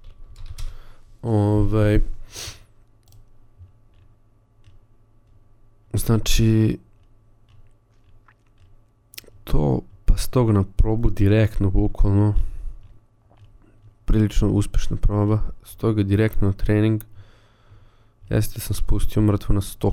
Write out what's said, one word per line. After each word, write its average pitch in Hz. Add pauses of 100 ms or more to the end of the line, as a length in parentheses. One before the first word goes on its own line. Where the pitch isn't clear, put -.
(1200)
Ovaj... 104 (4000)
Znači... 110 (2750)
To, - (240)
pa -
s -
tog 120
na 98
probu 110
direktno, 104
bukvalno, 104 (1700)
prilično 107
uspešna 104
proba, 104 (240)
s -
toga 107
direktno 101
na 98
trening. 107 (1300)
Jeste 110
sam -
spustio -
mrtvo 104
na 101
sto -